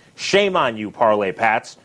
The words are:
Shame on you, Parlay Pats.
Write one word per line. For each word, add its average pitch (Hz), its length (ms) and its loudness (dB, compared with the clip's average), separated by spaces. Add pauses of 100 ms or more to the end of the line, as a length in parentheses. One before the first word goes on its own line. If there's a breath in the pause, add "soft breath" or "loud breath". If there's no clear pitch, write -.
(160 soft breath)
Shame 196 400 0
on 131 220 0
you, 107 120 -8
Parlay 104 420 2
Pats. 113 520 -2